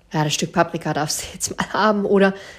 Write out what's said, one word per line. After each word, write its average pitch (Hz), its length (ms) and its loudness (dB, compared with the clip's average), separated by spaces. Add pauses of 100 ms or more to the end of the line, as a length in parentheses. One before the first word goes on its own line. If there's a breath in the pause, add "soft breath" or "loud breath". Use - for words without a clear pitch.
(140)
„Ja, 156 100 0
das 151 120 0
Stück - 180 -4
Paprika 170 400 0
darfst 147 300 -2
du - 100 -10
jetzt - 240 -6
mal 180 160 -2
haben.“ 202 320 2
Oder 196 300 4 (240 loud breath)